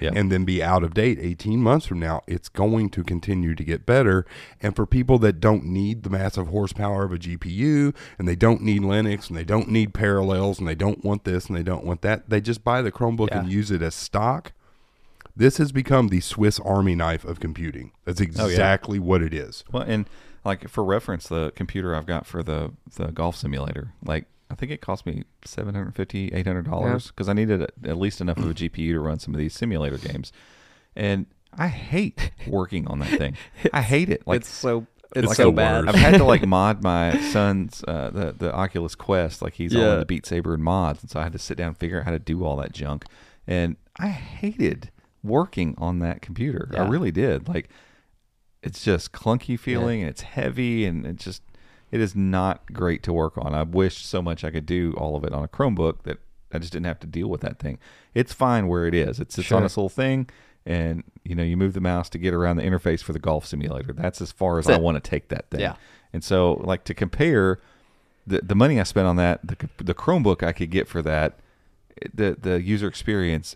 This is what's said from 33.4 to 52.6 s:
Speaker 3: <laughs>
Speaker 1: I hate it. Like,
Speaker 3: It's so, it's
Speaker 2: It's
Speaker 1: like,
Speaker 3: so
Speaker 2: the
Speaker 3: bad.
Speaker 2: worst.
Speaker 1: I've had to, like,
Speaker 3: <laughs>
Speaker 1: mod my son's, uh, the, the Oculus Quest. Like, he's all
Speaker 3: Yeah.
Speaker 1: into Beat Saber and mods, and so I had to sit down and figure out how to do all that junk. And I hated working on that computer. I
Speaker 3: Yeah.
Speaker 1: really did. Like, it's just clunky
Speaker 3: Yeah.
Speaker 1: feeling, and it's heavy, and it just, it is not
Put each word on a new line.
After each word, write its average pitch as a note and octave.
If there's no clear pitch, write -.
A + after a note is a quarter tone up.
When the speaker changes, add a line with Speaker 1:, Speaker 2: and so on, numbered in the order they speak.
Speaker 3:
<laughs> -
Speaker 1:
I C#3
hate C#3
it. -
Like, A#2
Speaker 3:
It's -
so, A#2
it's -
Speaker 2:
It's A#2
Speaker 1:
like, A2
Speaker 3:
so B2+
Speaker 2:
the -
Speaker 3:
bad. A2
Speaker 2:
worst. F2
Speaker 1:
I've -
had E3+
to, C#3
like, A#2
Speaker 3:
<laughs> -
Speaker 1:
mod G2
my F2
son's, G2+
uh, D2
the, E2+
the E2+
Oculus F2
Quest. F2
Like, D#2+
he's F2
all A#2
Speaker 3:
Yeah. G#2+
Speaker 1:
into D#2
Beat F2
Saber E2+
and D#2
mods, E2+
and -
so -
I D#2+
had E2
to F#2+
sit -
down E2+
and D#2+
figure F2
out C#2
how E2+
to D#2+
do E2
all D2
that C#2
junk. D2
And F2
I F#3
hated G3+
working G#2
on F2
that E2+
computer. A#2
I -
Speaker 3:
Yeah. G3
Speaker 1:
really D#3
did. F2
Like, F#2
it's -
just F#2
clunky -
Speaker 3:
Yeah. B2
Speaker 1:
feeling, A#2+
and D#2+
it's -
heavy, B2
and E2
it F2
just, -
it A#2
is G2
not F#2+